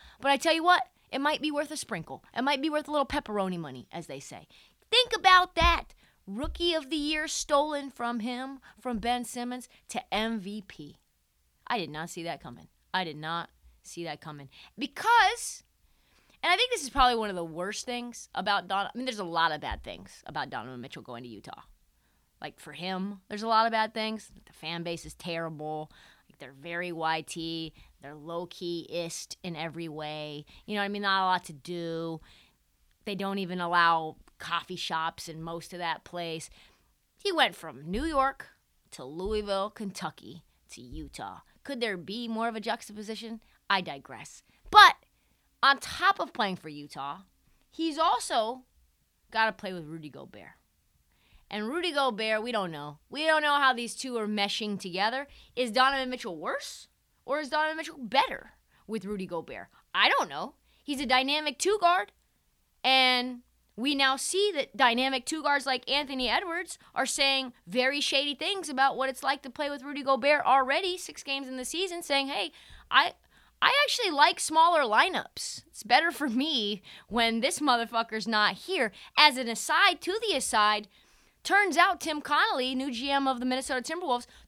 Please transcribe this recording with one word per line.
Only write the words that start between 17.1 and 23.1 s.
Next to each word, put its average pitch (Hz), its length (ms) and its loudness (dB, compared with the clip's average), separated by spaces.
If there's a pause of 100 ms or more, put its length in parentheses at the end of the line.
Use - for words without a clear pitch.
one 214 140 -2
of 180 60 -6
the 170 80 -4
worst 175 400 -8
things 240 500 -10
about 190 340 0
Don-, 190 180 0
I - 100 -10
mean, 254 80 -6
there's 240 140 -6
a 196 60 -6
lot 165 280 2
of 151 80 -4
bad 110 240 -8
things 95 400 -16
about 143 240 -8
Donovan 123 320 -10
Mitchell 120 220 -14
going 123 220 -14
to 123 40 -16
Utah. - 320 -16 (800)
Like, - 180 -12
for 151 140 -18
him, 190 560 -6